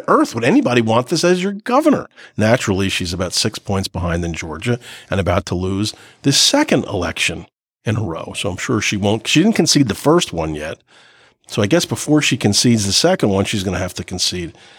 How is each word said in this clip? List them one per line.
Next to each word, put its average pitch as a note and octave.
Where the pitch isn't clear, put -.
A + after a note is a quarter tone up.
earth B3
would A2+
anybody C3+
want A2+
this E3
as F3+
your G3+
governor? B3+
Naturally, G#2
she's F#2
about F2+
six -
points G2
behind E2+
in E2+
Georgia F2
and F#2+
about F2+
to F#2
lose F#2+
this C#3+
second C#4
election -
in G#2+
a G#2+
row. E2
So G2+
I'm F#2
sure A#2
she -
won't. G#2
She D3+
didn't G#3+
concede D3
the F#2+
first E3
one D#2+
yet. D2+
So -
I G#2
guess -
before D3
she C#3
concedes A2
the G2
second F3+
one, G2
she's G2
gonna F#2
have F#2
to F#2
concede F2+